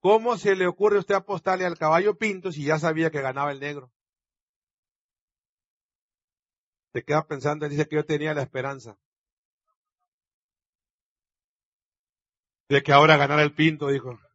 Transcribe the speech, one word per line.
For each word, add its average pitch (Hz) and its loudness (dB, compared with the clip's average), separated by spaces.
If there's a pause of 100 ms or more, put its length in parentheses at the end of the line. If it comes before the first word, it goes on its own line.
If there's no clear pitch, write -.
¿Cómo 220 2
se 190 0
le 185 0
ocurre 202 0
a 196 2
usted 202 -2
apostarle 185 -4
al 170 -4
caballo 170 0
pinto 190 -4
si 147 -8
ya 156 0
sabía 160 -2
que 143 -6
ganaba 139 -4
el 135 -12
negro? 143 -12 (3000)
Se 113 -8
queda 151 -2
pensando, 147 -6
él 147 -8
dice 147 -2
que 151 -6
yo 151 -2
tenía 151 -4
la 147 -4
esperanza 131 -10 (3750)
de 139 2
que - -2
ahora 151 8
ganara 143 2
el 147 0
pinto, 151 0
dijo. 127 -4 (160)